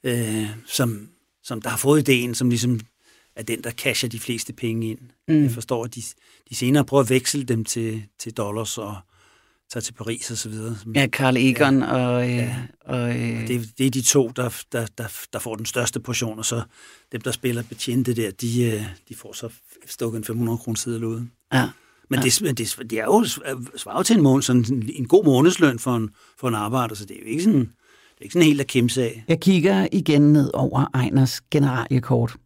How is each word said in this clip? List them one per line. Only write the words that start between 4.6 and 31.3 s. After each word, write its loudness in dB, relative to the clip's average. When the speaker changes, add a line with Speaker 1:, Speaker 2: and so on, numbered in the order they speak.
Speaker 1:
ind. -10
Speaker 2:
Mm. 6
Speaker 1:
Jeg 4
forstår, -4
at -12
de, -12
de -14
senere 4
prøver 4
at 2
veksle 0
dem -2
til, -6
til -12
dollars -6
og -10
tager -8
til -8
Paris -8
og -8
så -8
videre. -8
Som -12
Speaker 2:
Ja, 2
Carl 2
Egon 4
Speaker 1:
Ja. -2
Speaker 2:
og... 0
Øh, 0
Speaker 1:
Ja. -2
Speaker 2:
og, -4
øh, -4
Speaker 1:
Og -8
det, -4
det 2
er 4
de -4
to, 2
der, -6
der, -4
der, -10
der -8
får -8
den -8
største -2
portion, -6
og -10
så -2
dem, -8
der -6
spiller -4
betjente -2
der, -2
de, -2
øh, -2
de -16
får -20
så -12
stukket -6
en -8
fem -6
hundrede -2
kroner -6
seddel -6
ud. -6
Speaker 2:
Ja. 2
Speaker 1:
Men 0
Speaker 2:
Ja. 0
Speaker 1:
det, 2
men 0
det, -6
det -4
er -4
jo, 4
svarer -8
jo 0
til 4
en 6
måned, 6
sådan 2
en, -4
en -6
god 6
månedsløn 4
for -2
en, -2
for -4
en 0
arbejder, -2
så -12
det -16
er -16
jo -16
ikke -4
sådan, 4
det 0
er -20
ikke -16
sådan 6
helt 4
at -2
kæmpe 2
sig 0
af. -6
Speaker 2:
Jeg 2
kigger 4
igen 4
ned 6
over 2
Ejners 2